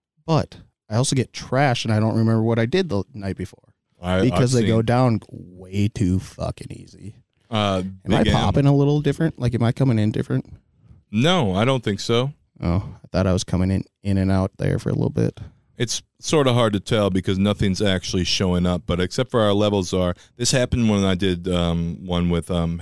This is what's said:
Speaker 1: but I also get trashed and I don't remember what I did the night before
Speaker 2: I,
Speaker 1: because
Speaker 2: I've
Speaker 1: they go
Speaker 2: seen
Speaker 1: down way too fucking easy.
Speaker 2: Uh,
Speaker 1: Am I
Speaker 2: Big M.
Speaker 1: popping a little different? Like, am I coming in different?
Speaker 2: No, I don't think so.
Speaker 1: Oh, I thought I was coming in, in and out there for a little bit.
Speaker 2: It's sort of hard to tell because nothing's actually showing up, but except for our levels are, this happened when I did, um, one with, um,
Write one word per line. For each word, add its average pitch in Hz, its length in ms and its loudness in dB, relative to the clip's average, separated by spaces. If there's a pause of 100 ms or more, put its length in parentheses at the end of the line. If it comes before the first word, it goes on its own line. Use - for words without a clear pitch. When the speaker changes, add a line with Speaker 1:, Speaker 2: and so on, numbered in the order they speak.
(260)
Speaker 1:
but 156 300 -2 (320)
I 107 80 -4
also 127 200 0
get 120 160 -2
trashed 127 520 0
and 110 80 0
I 107 80 2
don't 110 160 0
remember 113 260 2
what 113 160 0
I 113 80 2
did 180 220 0
the 101 160 -2 (100)
night 98 220 -8
before - 380 -14 (260)
Speaker 2:
I, 92 220 0
Speaker 1:
because 127 320 2
Speaker 2:
I've 120 80 2
Speaker 1:
they 104 60 2
go 113 100 2
Speaker 2:
seen 113 80 0
Speaker 1:
down 120 340 2 (100)
way 92 580 -4
too 92 300 0
fucking - 540 -10
easy. - 420 -18 (360)
Speaker 2:
Uh, 101 320 -2 (240)
Speaker 1:
Am - 80 0
I 151 80 2
Speaker 2:
Big 214 100 2
M. 151 80 2
Speaker 1:
popping 143 260 2
a 143 80 6
little 143 280 2
different? 151 360 -2
Like, 120 160 -2
am 107 80 0
I 117 100 2
coming 131 260 2
in 107 120 2
different? - 360 -4 (640)
Speaker 2:
No, 127 440 2
I 101 120 2
don't 131 180 0
think 101 160 -2
so. 123 320 0 (300)
Speaker 1:
Oh, 87 420 -2
I - 80 -20
thought 95 140 2
I 92 60 2
was 92 120 0
coming 92 260 0
in, 95 140 0 (180)
in 98 160 0
and 95 140 2
out 95 240 0
there - 220 -2
for - 100 -6
a - 60 0
little - 160 -2
bit. - 280 -2 (380)
Speaker 2:
It's - 260 -4 (180)
sort 147 260 2
of 123 80 4
hard 117 200 4
to 98 60 0
tell 104 300 0
because 92 280 -2
nothing's 101 440 0
actually 95 420 0
showing 90 420 0
up, 87 200 0
but 87 140 -2
except 92 300 -2
for 120 100 0
our 104 120 2
levels 101 400 0
are, 90 220 0 (220)
this 120 160 -2
happened 123 360 0
when 101 160 2
I 95 100 2
did, 90 340 -2
um, 85 580 -2
one 87 240 0
with, 85 200 -2
um, 85 320 -2